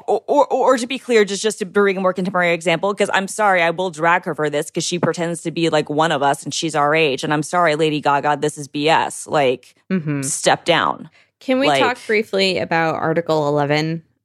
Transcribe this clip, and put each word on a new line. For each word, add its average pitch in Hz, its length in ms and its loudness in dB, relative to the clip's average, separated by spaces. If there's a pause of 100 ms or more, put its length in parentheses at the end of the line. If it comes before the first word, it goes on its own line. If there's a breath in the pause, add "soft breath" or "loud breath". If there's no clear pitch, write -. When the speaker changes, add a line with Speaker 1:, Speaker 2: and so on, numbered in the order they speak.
Speaker 1:
or, - 180 0
or, 285 220 4
or, - 0 -
or 254 300 2
to 240 100 -4
be 262 100 -6
clear, 220 280 2
just, 190 180 -6
just 214 160 -2
to 202 60 -4
bring 196 320 0
a - 20 -6
more 185 140 0
contemporary 180 400 0
example, 175 420 -2
'cause 202 180 0
I'm 190 140 0
sorry, 196 340 2
I 170 100 2
will 185 180 -4
drag 170 340 0
her 170 100 -6
for 151 160 -2
this, 147 220 -4
'cause - 140 -4
she 175 140 -4
pretends 165 420 -2
to 165 100 -6
be, 165 180 0
like, 151 200 0
one 156 240 2
of 135 100 0
us 139 220 0
and 147 80 -8
she's 156 220 -4
our 147 200 2
age. 151 300 0
And 151 80 0
I'm 151 100 0
sorry, 170 320 2
Lady 151 240 0
Gaga, 143 400 2
this 151 180 -2
is 143 120 -12
B 147 180 -2
S. - 400 0
Like, 131 480 -2 (160)
Speaker 2:
Mm-hmm. 147 300 -4
Speaker 1:
step 143 420 0
down. 131 460 0 (320 soft breath)
Speaker 2:
Can 262 180 0
we 277 80 2
Speaker 1:
Like 139 160 2
Speaker 2:
talk 247 140 0 (100)
briefly 196 520 0
about 165 360 0
Article 156 540 0
eleven, 151 540 0 (220)